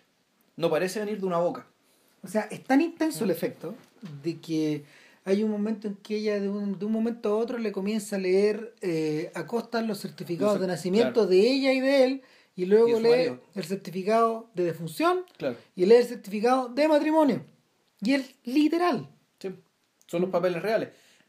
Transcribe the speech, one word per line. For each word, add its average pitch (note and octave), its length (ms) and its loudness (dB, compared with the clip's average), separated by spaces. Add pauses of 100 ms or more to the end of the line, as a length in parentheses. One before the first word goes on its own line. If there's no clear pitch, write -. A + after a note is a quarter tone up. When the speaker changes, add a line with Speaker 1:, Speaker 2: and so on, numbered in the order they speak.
(560)
Speaker 1:
No E3 140 0
parece F3+ 300 -2
venir G#3 200 -4
de F#3+ 60 -4
una F3 120 0
boca. F3 300 -2 (560)
Speaker 2:
O F#3 40 -14
sea, G#3 160 -2
es F3+ 200 -12
tan C4+ 180 4
intenso D#4+ 420 -2
el G3 60 0
Speaker 1:
Mm. E3 40 2
Speaker 2:
efecto D#3+ 420 -6 (480)
de D#3+ 160 -8
que D#3 440 -4 (420)
hay G3+ 180 0
un G#3+ 80 0
momento G#3 360 -4
en G3 80 -6
que G#3+ 200 -8
ella G#3 240 -2
de G3 100 -4
un, G3+ 300 -6
de G3+ 60 -6
un A3 60 -4
momento A3 420 -2
a - 40 2
otro A#3+ 200 -4
le A3 160 -4
comienza G#3 420 -4
a F#3+ 40 -2
leer, G3+ 640 0
eh, D#3+ 540 -2
a D#3+ 100 -8
Costa A3+ 360 -4
los G#3+ 180 -4
certificados F3 540 -2
Speaker 1:
Los F#3+ 80 2
cer-, - 0 -
Speaker 2:
de F#3 60 0
nacimiento F#3 460 0
Speaker 1:
claro. G#3+ 140 4
Speaker 2:
de F#3 120 6 (120)
ella C4+ 220 2
y C4 80 0
de C4+ 240 4
él, C4+ 160 0 (340)
y F3+ 100 -6
luego A3 220 6
Speaker 1:
Y A#3+ 40 2
de A3+ 60 4
su A3 60 0
Speaker 2:
lee A#3 60 4
Speaker 1:
marido. B3 300 2 (140)
Speaker 2:
el F#3+ 120 -6
certificado G3+ 920 -2
de F3+ 80 0
defunción D4 640 -2 (120)
Speaker 1:
Claro. C3 200 -4 (180)
Speaker 2:
y F3+ 100 0
lee A3+ 100 10
el A#3+ 100 6
certificado A#3+ 640 -2
de C#4 180 2
matrimonio. D4+ 580 2 (560)
Y A#3 120 0
es C4+ 220 -4 (100)
literal. D4+ 640 0 (300)
Speaker 1:
Sí, F#3 140 -10 (540)
son F3 140 -2
los F#3 80 0
Speaker 2:
Mm. F#3 40 -4
Speaker 1:
papeles F3 280 0
reales. F#3 280 -2 (400)